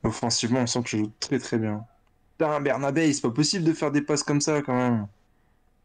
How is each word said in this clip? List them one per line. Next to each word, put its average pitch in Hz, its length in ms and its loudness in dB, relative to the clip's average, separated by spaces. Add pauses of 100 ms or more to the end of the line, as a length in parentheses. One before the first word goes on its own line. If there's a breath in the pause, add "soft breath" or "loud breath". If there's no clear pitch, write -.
Offensivement, 117 580 0
on 120 60 0
sent 120 160 -2
que 120 60 -10
ça 113 80 -2
joue 107 220 0
très, 131 200 -2
très - 180 -2
bien. 110 280 -2 (520)
Putain, 151 220 0
Bernabé, 139 540 2
c'est - 80 -6
pas 123 100 0
possible 151 320 0
de 160 100 4
faire 156 180 -2
des 147 100 2
passes 147 220 0
comme 147 180 0
ça, 151 200 0
quand 131 140 -2
même. 120 320 0 (760)